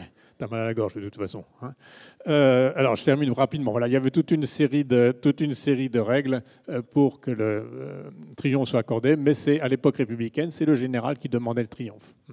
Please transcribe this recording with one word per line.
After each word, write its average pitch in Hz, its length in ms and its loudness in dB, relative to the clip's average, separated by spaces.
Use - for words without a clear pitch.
t'as 110 80 -8
mal 113 140 -6
à 113 40 -2
la 113 80 -4
gorge 110 220 -4
de 107 60 -10
toute 101 160 -12
façon, 98 280 -8
hein. 123 140 -14
Euh, 135 480 4
alors, 127 200 2
je - 80 -10
termine 139 280 2
rapidement. 131 400 -2
Voilà, 120 160 0
il 123 60 0
y - 20 2
avait 131 140 2
toute 160 220 0
une 156 160 0
série 147 360 0
de, 123 280 6
toute 139 300 0
une 147 120 -2
série 135 360 0
de 117 100 0
règles, 127 420 0
euh, 123 120 -4
pour 139 380 2
que - 100 -6
le, 110 140 -2
euh, 131 380 -14
triomphe 135 340 0
soit 123 100 2
accordé, 120 360 2
mais 147 200 2
c'est, 151 260 0
à 135 60 -2
l'époque 135 300 2
républicaine, 117 520 -4
c'est 156 160 -4
le 151 100 4
général 127 420 -4
qui 135 120 -10
demandait 120 320 -2
le 110 60 -4
triomphe. 107 480 -16